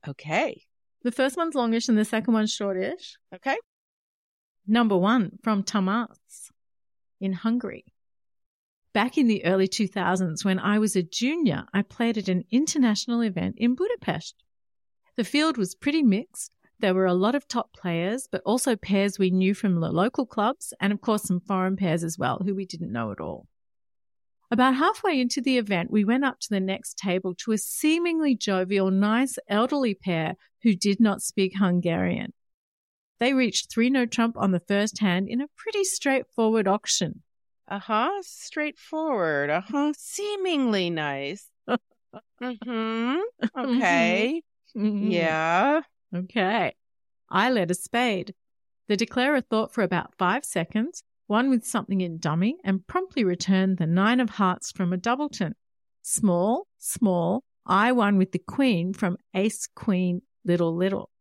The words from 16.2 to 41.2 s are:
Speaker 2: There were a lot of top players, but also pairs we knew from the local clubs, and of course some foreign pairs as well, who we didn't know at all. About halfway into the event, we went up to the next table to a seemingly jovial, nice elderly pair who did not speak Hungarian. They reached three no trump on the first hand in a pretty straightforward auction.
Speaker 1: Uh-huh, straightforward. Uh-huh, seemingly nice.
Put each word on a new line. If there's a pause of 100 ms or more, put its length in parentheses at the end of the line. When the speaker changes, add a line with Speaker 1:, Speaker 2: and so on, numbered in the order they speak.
Speaker 2:
There
were
a
lot
of
top
players,
but
also
pairs
we
knew
from
the
local
clubs,
and
of
course
some
foreign
pairs
as
well,
who
we
didn't
know
at
all. (1040)
About
halfway
into
the
event,
we
went
up
to
the
next
table
to
a
seemingly
jovial,
nice (100)
elderly
pair (280)
who
did
not
speak
Hungarian. (840)
They
reached
three
no
trump
on
the
first
hand
in
a
pretty
straightforward
auction. (460)
Speaker 1:
Uh-huh, (120)
straightforward.
Uh-huh,
seemingly
nice. (180)